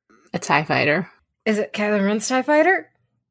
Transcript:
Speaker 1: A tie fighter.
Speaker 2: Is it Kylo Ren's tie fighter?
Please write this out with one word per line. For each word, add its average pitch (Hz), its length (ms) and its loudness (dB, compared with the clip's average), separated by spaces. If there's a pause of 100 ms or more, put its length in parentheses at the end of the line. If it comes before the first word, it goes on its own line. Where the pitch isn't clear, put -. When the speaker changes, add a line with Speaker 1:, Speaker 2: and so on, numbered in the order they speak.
(340)
Speaker 1:
A 175 60 -4
tie 151 240 0
fighter. 147 460 0 (360)
Speaker 2:
Is 214 120 0
it - 160 -4
Kylo 208 300 -2
Ren's 208 240 -2
tie 262 160 0
fighter? 320 460 2 (420)